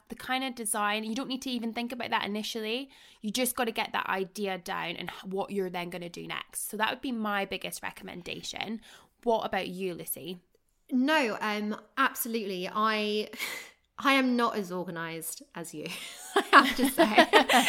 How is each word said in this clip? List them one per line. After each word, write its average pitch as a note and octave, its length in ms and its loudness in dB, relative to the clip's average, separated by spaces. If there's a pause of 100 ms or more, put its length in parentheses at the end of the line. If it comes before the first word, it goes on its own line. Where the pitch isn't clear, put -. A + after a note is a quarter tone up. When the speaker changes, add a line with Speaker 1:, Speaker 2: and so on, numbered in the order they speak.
Speaker 1:
the - 80 -14
kind C4 260 -4
of B3+ 140 -6
design. G#3+ 480 -2
You A3 100 -4
don't C4 140 -4
need C4 140 -4
to C4+ 80 -6
even A#3 220 -4
think A#3+ 200 -4
about A#3 180 -6
that A3+ 160 0
initially. G#3+ 640 -4 (320)
You G#3+ 80 -4
just B3 240 0
gotta A#3+ 160 0
get A3+ 220 -4
that - 160 -2
idea F#3+ 500 -2
down F3 380 -6
and F3 120 -8
h-, - 160 -14
what F#3+ 280 -4
you're F#3 180 -2
then F3 200 -6
gonna F3 180 -10
do E3 180 -12
next. - 420 -8
So G#3 80 -8
that G#3+ 140 2
would B3 100 -6
be C4+ 120 -4
my G#3 320 0
biggest F#3 400 -8
recommendation. - 960 -8 (420)
What A3+ 240 2
about G3 220 -2
you, F3+ 260 -4
Lucy? E3 460 -10 (500)
Speaker 2:
No, C4+ 500 4
um, G#3+ 360 -2 (200)
absolutely. A3+ 800 0
I, G#3+ 540 2 (360)
<laughs> - 340 -20
I C4+ 160 6
am B3+ 220 6
not A#3 200 2
as F#3 160 -4
organised E3 720 -6 (120)
as E3+ 180 -10
you, D3+ 140 -8 (260)
<laughs> - 240 -14
I G4+ 140 4
have C4+ 260 8
to C4+ 140 4
say. D4+ 420 8
Speaker 1:
<laughs> D#4 140 8 (220)